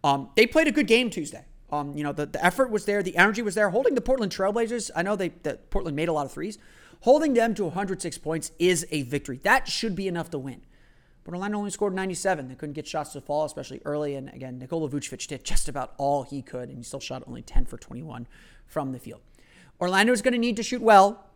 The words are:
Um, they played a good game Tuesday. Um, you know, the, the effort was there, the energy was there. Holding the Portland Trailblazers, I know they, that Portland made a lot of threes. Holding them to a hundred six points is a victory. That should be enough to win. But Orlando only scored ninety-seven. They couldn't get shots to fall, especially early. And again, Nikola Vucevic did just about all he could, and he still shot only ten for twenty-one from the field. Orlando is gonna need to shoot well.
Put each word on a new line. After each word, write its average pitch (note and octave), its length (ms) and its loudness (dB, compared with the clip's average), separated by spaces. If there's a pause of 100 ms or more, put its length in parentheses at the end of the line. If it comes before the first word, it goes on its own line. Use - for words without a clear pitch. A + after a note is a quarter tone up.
Um, C3+ 320 0
they A3 100 8
played D#4+ 220 4
a B3 40 0
good B3 140 2
game A3+ 240 2
Tuesday. - 340 -10 (260)
Um, C#3+ 260 -6
you D3 60 -6
know, D3 100 -2
the, D3 140 -4
the - 180 -6
effort A#3+ 260 2
was G#3+ 140 -2
there, G3+ 180 0
the F3 140 -4
energy G3+ 260 4
was G3+ 120 -2
there. G#3 160 2
Holding C#4 240 2
the A#3+ 60 2
Portland B3 320 0
Trailblazers, A3 640 -2
I E3+ 60 0
know G3+ 140 0
they, F#3 140 -2 (120)
that - 280 -6
Portland E3+ 260 -2
made D#3+ 120 -2
a E3 40 0
lot D3 120 0
of C3 80 -10
threes. G3+ 260 -10 (420)
Holding C#4+ 340 6
them A3+ 200 4
to F#3+ 120 -2
a D3+ 40 -4
hundred F#3+ 300 -4
six - 180 -8
points D#3+ 400 -6
is E3+ 320 2
a D3+ 120 -2
victory. C3+ 400 -6
That B3+ 260 4
should G#3+ 260 -4
be F#3+ 140 -4
enough E3+ 220 -6
to D3 80 -6
win. C3 240 -12 (640)
But E3+ 100 -10
Orlando G#3 240 -4
only G3+ 120 -4
scored G3+ 240 -2
ninety-seven. F#3 540 -2
They C3 60 -14
couldn't D3 180 -10
get B2 140 -10
shots D3+ 260 -8
to C#3+ 80 -12
fall, D3+ 240 -4
especially - 400 -10
early. D3 300 -4
And C3+ 160 -12
again, B2+ 280 -12
Nikola D3+ 300 -4
Vucevic C3+ 380 -8
did C#3 180 -12
just - 240 4
about B2+ 300 -8
all C#3 240 0
he C#3 180 -10
could, B2 300 -12
and C3 80 -14
he A#2+ 40 -14
still C3+ 180 -12
shot C3 260 -10
only A#2+ 160 -14
ten - 240 4
for - 100 -10
twenty-one A#2+ 500 -12 (400)
from C3+ 260 -4
the B2 60 -8
field. - 220 -16 (580)
Orlando F#3+ 340 4
is G#3+ 100 2
gonna B3 160 2
need A#3 180 0
to A#3 60 -4
shoot A#3+ 180 -4
well. G#3+ 560 8